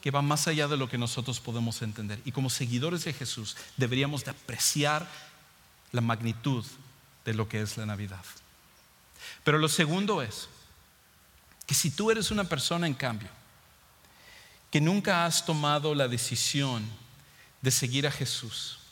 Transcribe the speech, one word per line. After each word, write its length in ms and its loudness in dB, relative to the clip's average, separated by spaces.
que 100 0
va 120 4
más 260 2
allá 180 4
de 100 2
lo 120 0
que 100 -2
nosotros 400 -2
podemos 440 -2
entender. 420 -6
Y 80 -6
como 180 0
seguidores 540 -2
de 80 -4
Jesús, 440 -8
deberíamos 480 2
de 80 -8
apreciar 760 0
la 80 2
magnitud 640 0
de 100 -2
lo 140 0
que 120 -2
es 160 -4
la 100 -6
Navidad. 380 -6
Pero 140 6
lo 100 4
segundo 540 2
es 260 -8
que 80 -2
si 160 4
tú 200 0
eres 200 2
una 140 2
persona, 420 0
en 80 0
cambio, 340 -4
que 100 6
nunca 440 4
has 200 0
tomado 500 2
la 140 2
decisión 760 0
de 100 2
seguir 360 0
a 40 2
Jesús 680 -6